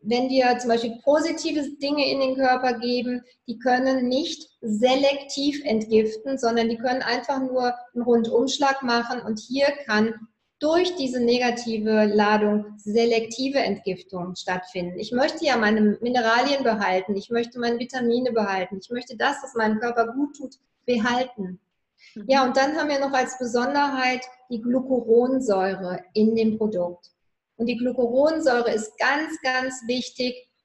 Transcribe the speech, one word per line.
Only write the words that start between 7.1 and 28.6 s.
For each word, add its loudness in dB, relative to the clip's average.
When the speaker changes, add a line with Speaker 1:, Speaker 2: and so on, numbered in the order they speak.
Speaker 1:
nur 0
einen -4
Rundumschlag 2
machen. -2
Und -6
hier 0
kann 2
durch 2
diese -4
negative 2
Ladung 2
selektive 0
Entgiftung -6
stattfinden. -6
Ich -8
möchte 0
ja 2
meine 4
Mineralien 2
behalten, 0
ich -8
möchte -4
meine 0
Vitamine 0
behalten, -2
ich -16
möchte -8
das, 0
was -12
meinem 0
Körper -2
gut -4
tut, -14
behalten. -2
Speaker 2:
Mhm. -14
Speaker 1:
Ja, 4
und 0
dann 2
haben -2
wir 0
noch -2
als 0
Besonderheit 0
die -6
Glucuronsäure 2
in 4
dem 2
Produkt. -4
Und -2
die 0
Glucuronsäure 2